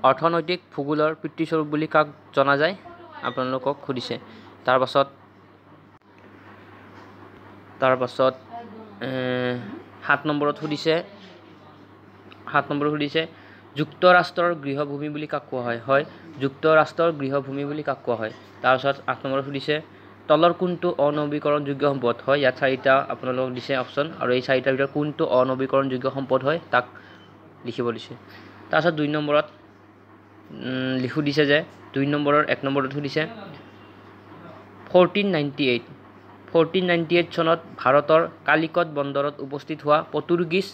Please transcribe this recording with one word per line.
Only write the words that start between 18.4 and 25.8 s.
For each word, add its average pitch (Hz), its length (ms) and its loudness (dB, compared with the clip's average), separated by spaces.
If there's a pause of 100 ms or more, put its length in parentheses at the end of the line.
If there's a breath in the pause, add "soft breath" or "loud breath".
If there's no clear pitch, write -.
তাৰপিছত 131 340 2 (120)
আঠ 127 180 -2
নম্বৰত 135 200 -2
সুধিছে, 143 300 -4 (520 loud breath)
তলৰ 160 260 6
কোনটো 175 340 -2 (100)
অনবীকৰণযোগ্য 147 960 0
সম্পদ? 120 240 0 (100)
হয়, 143 140 2
ইয়াত 127 180 2
চাৰিটা 131 360 2 (160)
আপোনালোকক 127 440 -4
দিছে 123 240 -6
অপশ্যন, 135 280 -4 (140)
আৰু 123 140 0
এই 127 80 2
চাৰিটাৰ 135 320 2
ভিতৰত 139 200 0
কোনটো 147 300 -2 (180)
অনবীকৰণযোগ্য 131 640 0 (120)